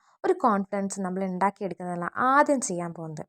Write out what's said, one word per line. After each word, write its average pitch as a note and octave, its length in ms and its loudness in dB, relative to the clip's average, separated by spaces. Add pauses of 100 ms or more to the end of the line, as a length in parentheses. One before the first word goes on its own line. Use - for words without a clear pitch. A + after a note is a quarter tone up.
(240)
ഒരു F#4 100 2
കോൺഫിഡൻസ് G3+ 680 0
നമ്മൾ F#3 220 -2
ഉണ്ടാക്കിയെടുക്കുന്നതല്ല F3+ 840 -2 (160)
ആദ്യം C#4 380 4
ചെയ്യാൻ F3 320 -4
പോകുന്നത്. D#3+ 360 -10